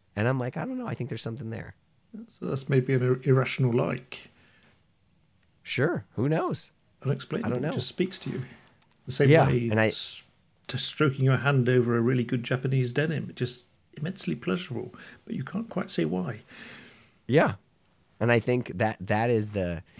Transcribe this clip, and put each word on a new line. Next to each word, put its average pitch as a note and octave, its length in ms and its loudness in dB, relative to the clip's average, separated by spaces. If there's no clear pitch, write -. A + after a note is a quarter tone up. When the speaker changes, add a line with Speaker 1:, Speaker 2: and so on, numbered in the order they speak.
Speaker 1:
And G#2+ 140 0
I'm C3 100 0
like, B2+ 200 -6
"I E3 80 -4
don't B3+ 120 -8
know. A#3+ 80 -8
I B2+ 80 -6
think A#2+ 140 -8
there's A2+ 140 -8
something A2+ 280 -8
there." - 240 -10
Speaker 2:
So - 180 -14
that's - 220 -4
maybe C3+ 260 2
an B2 80 2
ir-, B2+ 220 2
irrational C3 480 2
like. - 580 -4
Speaker 1:
Sure. E3 400 0
Who B2+ 140 0
knows? C#4 440 -2
Speaker 2:
Unexplainable. - 460 -4
Speaker 1:
I B2 40 0
don't - 80 -2
know. - 80 -2
Speaker 2:
It C3+ 40 -4
just - 140 -4
speaks - 320 -4
to C3+ 100 -8
you. C3+ 120 -6
The C3 60 -8
same C#3+ 180 4
Speaker 1:
Yeah, D#3 160 8
Speaker 2:
way A#2+ 240 2
Speaker 1:
and G#2+ 100 4
I A2 80 6
Speaker 2:
s-, - 340 -6
to C3 100 -4
stroking C3+ 460 0
your C3 140 6
hand C3 300 4
over A#2+ 280 4
a A#2 40 2
really A#2+ 240 2
good B2 200 -2
Japanese C3 480 0
denim. C#3+ 380 -2
It - 60 -16
just - 280 -6
immensely E3+ 380 -4
pleasurable, D3+ 580 -6
but A3+ 100 -10
you C#3 100 -4
can't A3+ 240 -8
quite - 220 -6
say E3+ 140 -2
why. D#3+ 360 -4
Speaker 1:
Yeah. D3 280 4
And A#2 120 4
I A#2+ 80 8
think B2 280 0
that G#2+ 220 0
that G#2+ 300 0
is G#2+ 200 2
the, F2 320 -2